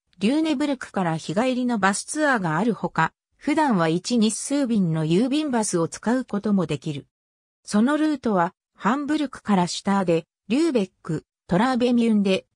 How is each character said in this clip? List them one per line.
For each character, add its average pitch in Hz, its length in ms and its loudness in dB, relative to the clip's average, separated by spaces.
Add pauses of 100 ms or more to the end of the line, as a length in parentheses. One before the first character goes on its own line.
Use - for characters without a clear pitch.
(200)
リ 202 120 0
ュ 302 80 2
ー - 20 2
ネ 320 140 0
ブ 285 120 0
ル 285 80 -2
ク - 160 -12
か 196 120 -2
ら 165 120 0
日 156 180 -8
帰 247 220 0
り 247 100 -2
の 240 140 0
バ 190 140 2
ス - 100 -8
ツ 302 240 -2
ア 262 100 2
ー 202 40 -4
が 160 160 0
あ 185 60 0
る 233 100 2
ほ 175 160 -4
か、 160 240 0 (240)
普 294 180 -2
段 285 220 2
は 165 100 2
一 180 300 0
日 226 180 2
数 277 320 -2
便 202 240 0
の 160 140 0
郵 185 240 2
便 302 200 -2
バ 233 140 0
ス 180 160 -2
を 165 80 0
使 233 300 -2
う 254 80 -4
こ 151 160 -6
と 214 120 -2
も 190 120 2
で 156 120 -4
き - 140 -8
る。 143 160 -12 (560)
そ 208 180 0
の 277 140 2
ル 302 200 0
ー - 20 -4
ト 226 160 -2
は、 175 200 0 (220)
ハ 208 220 -2
ン 294 80 -6
ブ 302 120 0
ル 285 120 -4
ク - 140 -18
か 208 120 2
ら 175 120 4
シ - 140 -8
ュ - 40 -20
タ 196 160 0
ー - 20 -2
デ、 165 220 0 (240)
リ 240 100 2
ュ 339 100 2
ー - 40 0
ベ 233 80 2
ッ 190 100 -4 (100)
ク、 - 220 -6 (240)
ト 175 100 0
ラ 254 180 2
ー - 20 -2
ベ 247 160 2
ミ 240 140 2
ュ 220 80 4
ン 208 80 2
デ、 190 320 0